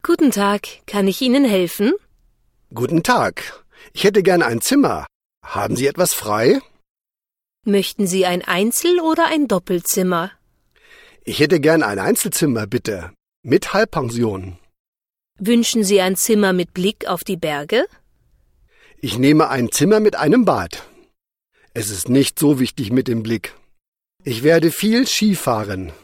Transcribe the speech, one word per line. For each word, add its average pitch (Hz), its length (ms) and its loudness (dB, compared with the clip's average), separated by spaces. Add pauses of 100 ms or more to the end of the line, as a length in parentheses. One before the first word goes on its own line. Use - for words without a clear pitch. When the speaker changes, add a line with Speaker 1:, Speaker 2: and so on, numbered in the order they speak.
Speaker 1:
Guten 320 300 2
Tag, 202 340 -2 (220)
kann 202 180 0
ich 190 140 -2
Ihnen 269 240 4
helfen? 202 480 0 (800)
Speaker 2:
Guten 135 300 0
Tag. - 600 -2 (280)
Ich - 100 -6
hätte 202 220 4
gern 175 180 4
ein 208 180 0
Zimmer. 147 460 0 (380)
Haben 101 320 -4
Sie 131 100 -2
etwas 165 260 0
frei? 117 480 2 (1040)
Speaker 1:
Möchten 202 440 0
Sie 185 180 0
ein 180 160 -2
Einzel- 240 560 0
oder 320 280 2
ein 302 200 0
Doppelzimmer? 180 840 -2 (920)
Speaker 2:
Ich - 160 -8
hätte 151 220 4
gern 156 240 4
ein 101 160 -2
Einzelzimmer, 139 680 0
bitte. 95 460 -6 (320)
Mit - 300 0
Halbpension. 113 840 -2 (800)
Speaker 1:
Wünschen 226 460 0
Sie 190 160 -2
ein 185 160 -2
Zimmer 208 360 2
mit 180 220 -4
Blick 190 320 -4
auf 180 160 -6
die 185 140 -6
Berge? 160 500 -4 (1120)
Speaker 2:
Ich 117 180 -6
nehme 143 320 4
ein 123 200 -2
Zimmer 214 300 2
mit 214 160 0
einem 214 280 2
Bad. 113 380 -2 (920)
Es 107 160 -6
ist 101 180 -8
nicht 131 320 0
so 143 180 2
wichtig 117 320 -4
mit 127 160 0
dem 113 160 -4
Blick. 113 320 -6 (680)
Ich 117 180 -6
werde 165 300 4
viel 226 340 0
Ski 208 300 2
fahren. 101 560 -4 (120)